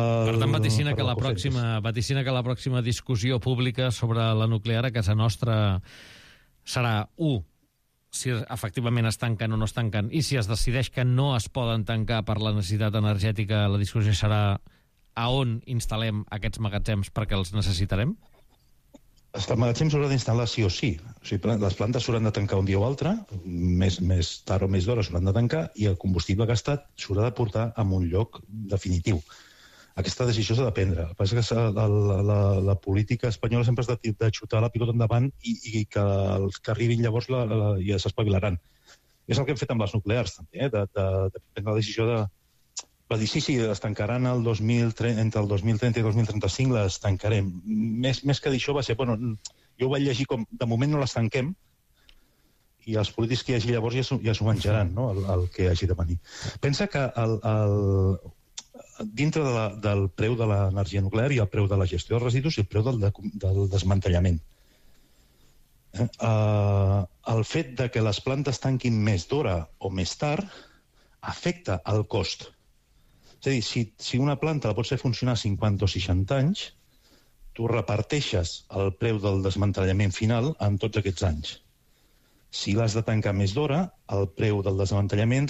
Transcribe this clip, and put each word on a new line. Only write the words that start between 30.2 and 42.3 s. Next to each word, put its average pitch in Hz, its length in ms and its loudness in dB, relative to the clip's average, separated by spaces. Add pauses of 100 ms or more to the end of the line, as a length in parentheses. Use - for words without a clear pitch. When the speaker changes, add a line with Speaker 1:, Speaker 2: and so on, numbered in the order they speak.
Speaker 2:
decisió 110 260 0
s'ha 131 80 2
de 120 140 0
prendre. 95 260 0
El 82 80 -6
que - 80 -10
passa 101 160 0
és 120 60 2
que 110 80 0
s'ha, 117 140 0 (120)
la, 110 160 2
la, 101 320 2
la, 104 180 2 (220)
la 98 160 2
política 104 480 0
espanyola 117 400 0
sempre 123 160 2
és 113 80 -4
de, 113 240 -2
de 113 160 0
xutar 110 320 -2
la 117 80 0
pilota 117 240 0
endavant 120 320 2 (160)
i, 113 140 -2 (180)
i 107 160 0
que 101 140 0 (320)
els 98 260 -2
que - 80 -6
arribin 117 320 2
llavors 117 320 0
la, 123 60 0 (100)
la, 104 220 2 (100)
ja 98 160 0
s'espavilaran. 98 600 0 (680)
És 117 160 0
el - 20 -4
que 143 120 -2
hem - 20 -6
fet 127 160 -4
amb 110 80 2
les 98 160 -2
nuclears, 107 400 -2
també, 95 300 -4
eh? - 20 -6
De, 104 140 0 (100)
de, 98 120 0 (280)
de - 160 -16
prendre 107 240 -4
la 110 60 2
decisió 110 260 -2
de... 117 140 0 (880)